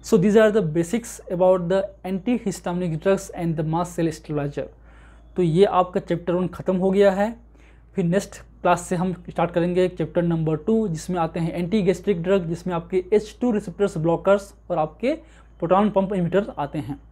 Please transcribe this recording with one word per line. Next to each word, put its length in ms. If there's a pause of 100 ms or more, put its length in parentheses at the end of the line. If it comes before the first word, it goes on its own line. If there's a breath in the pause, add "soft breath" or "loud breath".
So 80
these 240
are 160
the 100
basics 580 (120)
about 360
the 140 (240)
antihistaminic 880 (100)
drugs 280
and 260
the 80 (100)
mast 240
cell 120
stabilizer। 540 (720 soft breath)
तो 60
ये 220
आपका 360
चैप्टर 320
वन 160
ख़त्म 280
हो 140
गया 200
है। 260 (580 soft breath)
फिर 100
नेक्स्ट 320
क्लास 440
से 160
हम 160
स्टार्ट 380
करेंगे 380
चैप्टर 340
नंबर 340
टू, 320
जिसमें 300
आते 220
हैं 240
anti 240
gastric 360
drug, 200
जिसमें 300
आपके 380
एच 280
टू 100
रिसेप्टर्स 480
ब्लॉकर्स 560 (160)
और 80
आपके 340 (460 soft breath)
प्रोटॉन 320
पंप 220
इनहिबिटर 460
आते 200
हैं। 220 (120)